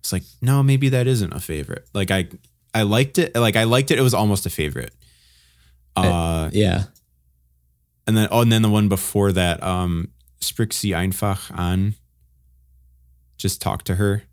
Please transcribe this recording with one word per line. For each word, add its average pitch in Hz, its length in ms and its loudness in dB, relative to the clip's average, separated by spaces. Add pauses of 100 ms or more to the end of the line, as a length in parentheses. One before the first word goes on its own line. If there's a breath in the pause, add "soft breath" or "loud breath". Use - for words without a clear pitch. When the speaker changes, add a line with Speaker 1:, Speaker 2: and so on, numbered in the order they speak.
Speaker 1:
was - 80 -8
like, 92 120 -4 (180)
"No, 135 220 2
maybe 135 260 2
that 123 160 2
isn't 113 280 0
a - 60 -8
favorite." 76 540 -8
Like, 98 160 -2
I, 92 200 0 (440)
I 113 80 0
liked 117 380 2
it. 165 160 -2
Like, 113 200 2
I 113 100 2
liked 131 260 2
it. 127 80 4
It - 20 4
was 127 140 2
almost 101 320 0
a - 20 -6
favorite. 69 460 -8 (1000 soft breath)
Speaker 2:
Uh, 92 40 0
Speaker 1:
Uh, 85 520 0
Speaker 2:
yeah. 95 340 2 (1200)
Speaker 1:
and 113 100 2
then, 110 140 4
oh, 113 100 4
and 117 100 4
then 110 120 4
the 107 80 2
one 104 180 4
before 98 440 0
that, 87 280 0
um, 90 480 -2 (320)
Sprich - 320 -6
sie 101 220 -4
einfach 95 600 -4
an. 92 380 -2 (1400)
Just - 240 -6
talk - 220 -4
to 92 140 -4
her. 101 360 0